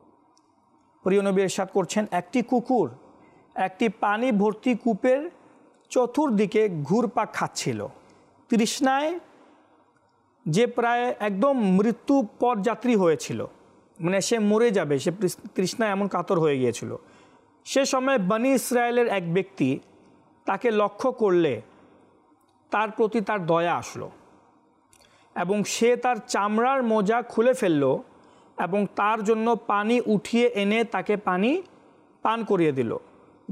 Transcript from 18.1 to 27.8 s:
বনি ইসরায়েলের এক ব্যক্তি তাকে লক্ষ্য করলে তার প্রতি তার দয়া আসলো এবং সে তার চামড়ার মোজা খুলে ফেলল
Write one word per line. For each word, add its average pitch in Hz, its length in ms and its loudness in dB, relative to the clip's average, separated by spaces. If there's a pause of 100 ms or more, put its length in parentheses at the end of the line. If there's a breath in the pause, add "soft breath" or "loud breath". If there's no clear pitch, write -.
বনি 220 340 0
ইসরায়েলের 240 560 2
এক 175 260 -2
ব্যক্তি 147 440 0 (680)
তাকে 196 260 0
লক্ষ্য 208 420 0
করলে 175 500 2 (1080)
তার 214 200 0
প্রতি 220 300 0
তার 202 260 -4
দয়া 170 300 2
আসলো 110 340 -10 (1300 soft breath)
এবং 202 280 -2
সে 233 320 2
তার 247 200 -2 (120)
চামড়ার 226 540 0
মোজা 220 400 0
খুলে 240 300 2
ফেলল 156 460 2 (600 soft breath)